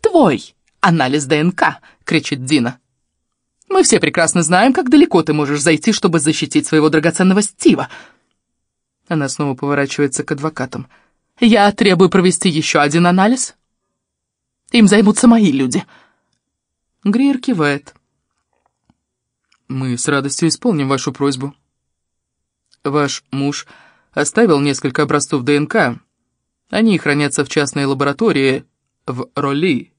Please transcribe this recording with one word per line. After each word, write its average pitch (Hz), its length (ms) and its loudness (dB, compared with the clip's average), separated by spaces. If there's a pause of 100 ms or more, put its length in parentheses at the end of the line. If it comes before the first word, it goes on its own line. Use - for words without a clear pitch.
«Твой 294 520 0 (280)
анализ 147 440 0
Д 147 140 0
Н 175 140 2
К», - 260 -2 (240)
кричит 143 400 -4
Дина. 127 340 -2 (920)
Мы 381 120 4
все - 180 2
прекрасно 170 420 -2
знаем, 190 300 2
как 262 160 -2
далеко 285 340 4
ты 160 80 -4
можешь 147 300 -2
зайти, 165 320 2
чтобы 165 260 0
защитить 151 480 -2
своего 156 220 2
драгоценного 170 520 2
Стива. 151 460 0 (1200)
Она 147 220 -2
снова 139 260 -4
поворачивается 143 680 -2
к - 80 -8
адвокатам. 143 560 -8 (500)
Я 208 320 4
требую 185 380 4
провести 185 400 2
еще 151 320 0
один 165 260 2
анализ. 196 480 0 (1160)
Им 220 180 6
займутся 208 400 4
мои 214 240 4
люди. 131 320 -2 (1200)
Гриер 262 340 0
кивает. 147 560 -4 (1700)
Мы 131 280 -6
с - 120 -6
радостью 143 400 -2
исполним 151 400 -2
вашу 135 240 -2
просьбу. 139 420 -4 (1300)
Ваш 143 480 -2
муж 139 360 -6 (440)
оставил 156 480 2
несколько 143 440 -2
образцов 139 400 -2
Д 143 120 0
Н 147 120 -2
К. 143 300 -2 (720)
Они 214 280 0
хранятся 147 480 -2
в - 40 -20
частной 143 360 -2
лаборатории 139 800 -2 (420)
в 127 260 -10
Ролли. 139 640 -4